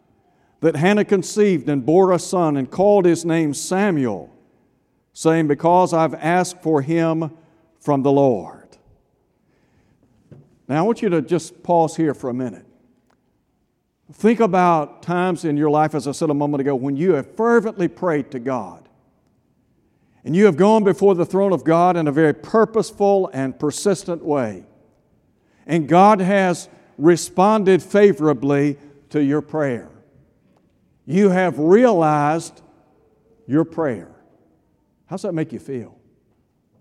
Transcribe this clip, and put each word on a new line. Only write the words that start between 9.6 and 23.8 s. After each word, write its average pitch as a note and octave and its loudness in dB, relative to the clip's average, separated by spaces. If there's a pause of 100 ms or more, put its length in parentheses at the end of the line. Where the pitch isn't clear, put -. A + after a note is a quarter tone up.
Now, C#3+ -2
I - 0
want A3+ -2
you A3 0
to E3 0
just - -6
pause E3 0
here D#3 -2
for - -10
a A#2+ -8
minute. B2 -10 (1500)
Think G#3+ 0
about F3 0
times F3 -4
in D3 -2
your D3 0
life, D3+ 0
as C#3 -6
I C#3 -4
said E3 -4
a D3 0
moment D3 -2
ago, C#3 -2
when C3+ -4
you E3+ 0
have C3 -6
fervently A3 0
prayed D#3 -4
to B2+ -10
God. A2+ -10 (1400)
And D3+ -4
you G#3 4
have F3+ 4
gone G#3 4
before G3 2
the E3+ -2
throne F#3+ 0
of B2+ -4
God E3+ 2
in D#3+ -2
a C#3+ -2
very D3+ 2
purposeful G#3 0
and C3+ -8
persistent E3+ -4